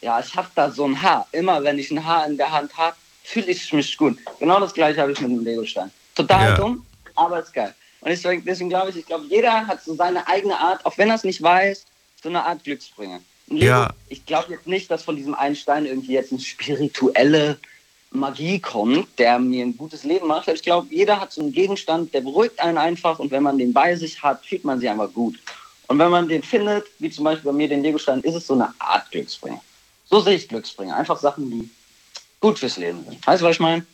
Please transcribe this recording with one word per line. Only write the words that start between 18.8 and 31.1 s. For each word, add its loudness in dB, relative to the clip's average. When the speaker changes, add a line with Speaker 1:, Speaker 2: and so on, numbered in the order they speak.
Speaker 1:
der 6
mir 0
ein -4
gutes -14
Leben 0
macht. -2
Ich -2
glaube, 0
jeder 2
hat -8
so -8
einen -2
Gegenstand, 0
der 0
beruhigt 0
einen 0
einfach 0
und -4
wenn 0
man 2
den 2
bei 4
sich -10
hat, 0
fühlt -6
man -2
sich -2
einfach -4
gut. -4
Und 2
wenn 6
man 2
den 0
findet, 0
wie -6
zum -6
Beispiel -2
bei -2
mir 0
den 0
Lego-Stein, 0
ist -2
es -8
so 2
eine 0
Art -2
Glücksbringer. -10
So 6
sehe 4
ich -4
Glücksbringer. -8
Einfach -2